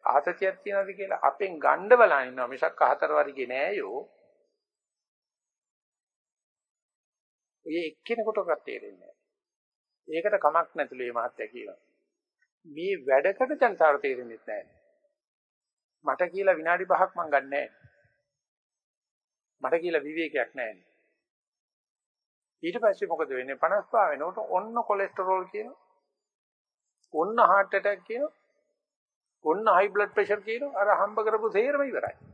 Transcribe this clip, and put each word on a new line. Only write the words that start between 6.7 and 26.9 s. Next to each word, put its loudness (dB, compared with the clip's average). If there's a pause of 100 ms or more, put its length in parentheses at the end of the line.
ඔය -6
එක්කෙනෙකුටවත් -4
තේරෙන්නේ -14
නෑ. -20 (920)
ඒකට -2
කමක් 2
නැතුළු -6
මේ -6
මහත්තයා -6
කියනවා. -16 (880)
මේ -6
වැඩකට 2
ජනතාවට 4
තේරෙන්නේ -6
නෑ. -10 (1400)
මට 0
කියලා 2
විනාඩි -2
පහක් 2
මං -6
ගන්නෑ. -2 (2000)
මට 2
කියලා 0
විවේකයක් -4
නෑනේ. -10 (1800)
ඊට -6
පස්සේ 0
මොකද -4
වෙන්නේ? -6
පනස්පහ 0 (120)
වෙනකොට -4 (120)
ඔන්න -2
කොලෙස්ටරෝල් -2
කියනවා. -12 (1300)